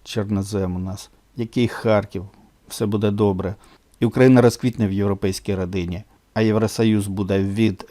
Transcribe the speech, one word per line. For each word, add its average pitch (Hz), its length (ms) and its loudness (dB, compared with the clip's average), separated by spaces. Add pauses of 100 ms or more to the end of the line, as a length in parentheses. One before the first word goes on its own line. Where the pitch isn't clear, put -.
чорнозем 98 720 -4
у - 20 -6
нас. 92 320 -10 (260)
Який 120 320 -2
Харків? 101 560 -2 (440)
Все - 180 -4
буде 104 240 0
добре. 101 440 0 (460)
І 131 60 2
Україна 127 360 6
розквітне 117 460 0
в 95 40 -2
європейській 98 600 -2
родині. 90 480 -4 (320)
А 113 80 -2
Євросоюз 107 640 2
буде 98 360 -2
від 98 480 -2